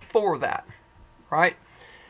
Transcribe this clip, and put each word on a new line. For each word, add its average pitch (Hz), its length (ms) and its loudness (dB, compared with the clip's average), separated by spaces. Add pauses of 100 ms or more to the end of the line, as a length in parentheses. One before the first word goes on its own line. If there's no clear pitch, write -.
for 202 300 2
that, - 260 -4 (640)
right? 165 260 2 (540)